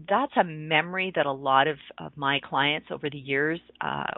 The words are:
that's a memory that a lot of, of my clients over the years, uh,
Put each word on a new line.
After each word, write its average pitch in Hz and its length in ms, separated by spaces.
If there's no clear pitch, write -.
that's 247 300
a 202 40
memory 165 720
that 156 100
a 143 60
lot 135 360
of, 151 100
of 156 180
my 139 280
clients 143 480
over 147 180
the 143 80
years, 143 420
uh, - 360